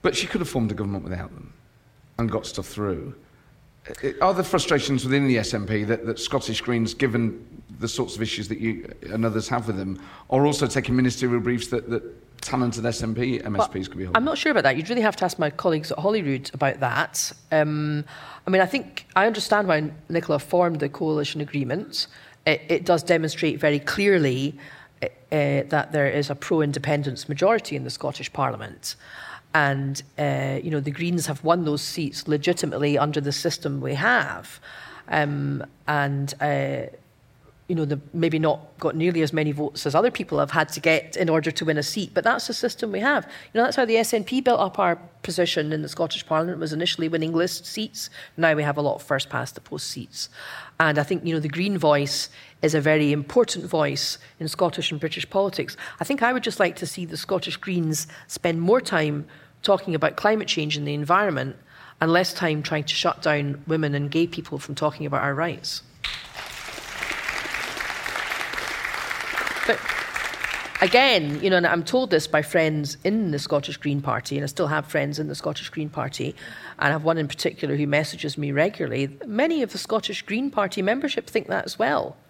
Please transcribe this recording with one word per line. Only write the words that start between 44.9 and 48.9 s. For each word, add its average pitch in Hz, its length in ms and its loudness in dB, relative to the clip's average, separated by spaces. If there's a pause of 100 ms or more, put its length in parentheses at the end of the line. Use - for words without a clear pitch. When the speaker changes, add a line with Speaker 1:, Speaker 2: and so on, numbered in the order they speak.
Speaker 2:
position 165 500 0
in 156 120 -2
the 147 40 -6
Scottish - 380 -4
Parliament, 165 340 0
was 156 140 -4
initially 165 340 -2
winning 160 240 0
list 170 360 0
seats. - 420 -8 (280)
Now 160 180 6
we 151 80 2
have 143 140 0
a 147 40 -2
lot 143 140 2